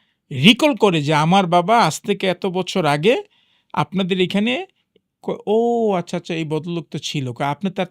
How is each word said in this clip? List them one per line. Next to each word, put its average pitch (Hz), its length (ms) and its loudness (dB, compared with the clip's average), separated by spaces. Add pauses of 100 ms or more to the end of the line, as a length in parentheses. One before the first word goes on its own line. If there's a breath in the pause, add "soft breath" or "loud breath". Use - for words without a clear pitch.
(320)
রিকল 226 440 4
করে 170 280 2
যে, 151 100 0
"আমার 170 340 4
বাবা 175 320 4
আজ 165 220 0
থেকে 196 260 -4
এত 180 180 -4
বছর 180 400 -2
আগে 175 380 2 (500)
আপনাদের 185 480 -2
এখানে," 220 440 -2 (560)
কয়, 170 140 -6 (100)
"ও 226 460 0
আচ্ছা, 175 260 -4
আচ্ছা, 175 160 -8
এই 165 100 -4
ভদ্রলোক 165 480 -6
তো 175 60 -10
ছিল।" 131 360 -6
কয়, 139 140 -4
"আপনি 147 240 -4
তার 180 200 -6